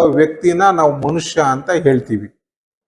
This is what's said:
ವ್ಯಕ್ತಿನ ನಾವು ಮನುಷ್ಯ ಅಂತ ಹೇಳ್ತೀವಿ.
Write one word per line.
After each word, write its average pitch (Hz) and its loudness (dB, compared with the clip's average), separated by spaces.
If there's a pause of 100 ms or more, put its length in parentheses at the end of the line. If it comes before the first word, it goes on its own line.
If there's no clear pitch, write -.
ವ್ಯಕ್ತಿನ 156 0
ನಾವು 151 0
ಮನುಷ್ಯ 160 -2
ಅಂತ 135 -2
ಹೇಳ್ತೀವಿ. 127 0 (600)